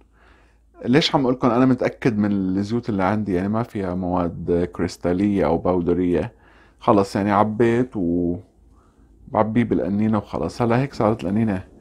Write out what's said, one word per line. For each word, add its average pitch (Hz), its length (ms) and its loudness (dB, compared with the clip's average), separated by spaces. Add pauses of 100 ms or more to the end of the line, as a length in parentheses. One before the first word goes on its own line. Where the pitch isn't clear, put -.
(840)
ليش 131 300 2
عم 151 80 2
اقولكم 127 280 0
انا 123 160 4
متاكد 123 520 0
من 104 140 0
الزيوت 101 560 -2
اللي 98 160 0
عندي، 104 300 0
يعني 92 140 0
ما 110 140 -2
فيها 95 320 -6
مواد 87 760 -2
كريستاليه 90 760 0
او 82 120 2
باودريه. 90 760 0 (480)
خلص 101 360 2
يعني 104 160 0
عبيت 117 640 2
وبعبيه 92 1700 -4
بالقنينه 101 540 0
وخلص. - 440 -6
هلا 120 180 2
هيك 139 140 -4
صارت 107 300 0
القنينه 101 400 -2 (160)